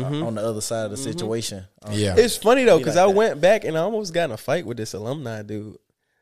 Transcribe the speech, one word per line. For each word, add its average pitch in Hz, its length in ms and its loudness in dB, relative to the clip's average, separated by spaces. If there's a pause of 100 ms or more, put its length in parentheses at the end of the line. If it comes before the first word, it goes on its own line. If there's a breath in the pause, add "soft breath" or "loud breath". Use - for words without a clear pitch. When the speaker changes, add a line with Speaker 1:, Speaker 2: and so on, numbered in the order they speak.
(140)
Speaker 1:
Mm-hmm. 151 100 -4
Speaker 2:
on 113 120 -6
the 104 60 -6
other 110 200 -4
side 113 240 -4
of 101 60 -6
the 107 60 -10
Speaker 1:
Mm-hmm. 135 140 -8
Speaker 2:
situation. 113 540 -6 (180)
Um, 107 100 -10
Speaker 3:
Yeah. 104 240 0
Speaker 1:
It's 233 200 4
funny, 254 260 4
though, 196 140 8
Speaker 2:
Be 131 80 0
Speaker 1:
'cause - 100 0
Speaker 2:
like 180 80 6
Speaker 1:
I 202 40 6
Speaker 2:
that. 196 100 4
Speaker 1:
went 180 240 2
back 196 240 4
and 160 120 -2
I 160 40 0
almost 208 320 -4
got 170 120 0
in 127 60 -4
a 110 60 -8
fight 156 280 -2
with 117 120 -8
this 110 160 -8
alumni 113 500 -8
dude. 107 340 -10 (440)